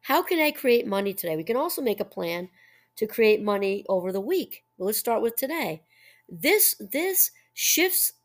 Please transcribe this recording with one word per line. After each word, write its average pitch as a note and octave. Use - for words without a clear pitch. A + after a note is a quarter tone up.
How D#4
can E4+
I D4+
create A#3+
money G3
today?" E3
We D#3+
can A3+
also D#4+
make G#3
a G3
plan F3
to A3
create G#3+
money G3+
over F#3
the G3
week. C4+
Well, F#3
let's G#3+
start A3+
with A3+
today. C4
This, D4+
this F4+
shifts -